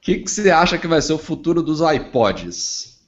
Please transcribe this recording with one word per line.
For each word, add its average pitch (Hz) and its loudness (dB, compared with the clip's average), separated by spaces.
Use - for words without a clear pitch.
que - -2
que - -8
você 208 2
acha 175 4
que 170 -6
vai 160 4
ser 156 0
o 156 0
futuro 165 -2
dos 151 -2
iPods? 117 -2